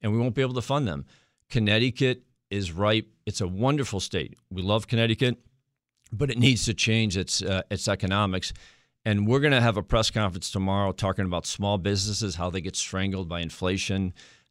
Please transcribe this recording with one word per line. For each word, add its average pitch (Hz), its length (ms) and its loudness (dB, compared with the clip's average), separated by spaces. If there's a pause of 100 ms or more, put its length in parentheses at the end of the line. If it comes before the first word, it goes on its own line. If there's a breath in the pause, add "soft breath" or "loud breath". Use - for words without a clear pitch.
and 104 100 -2
we 110 80 2
won't 120 160 0
be 139 60 0
able 127 140 0
to 123 80 -2
fund 139 260 0
them. 71 160 -4 (460 soft breath)
Connecticut 120 720 2 (260)
is 98 240 -4
ripe. 107 340 2 (200)
It's 104 160 -6
a 92 40 0
wonderful 110 540 -2
state. - 380 -6 (100)
We 92 140 -6
love 104 260 0
Connecticut, 113 480 2 (720)
but 127 200 -2
it 117 80 -4
needs 120 260 4
to 117 80 0
change 110 460 2
its, 92 240 -2
uh, 95 280 0
its 98 160 -4
economics. 98 680 0 (500 soft breath)
And 104 240 2
we're 131 120 4
gonna 139 200 4
have 117 160 4
a 104 60 0
press 110 280 2
conference 95 400 -2
tomorrow 98 420 0
talking 95 340 -2
about 87 180 -4
small 101 320 -2
businesses, 98 600 -2
how 90 120 -4
they 90 140 -4
get 90 140 -8
strangled 95 520 -4
by 85 120 -6
inflation, 92 760 -2 (360 soft breath)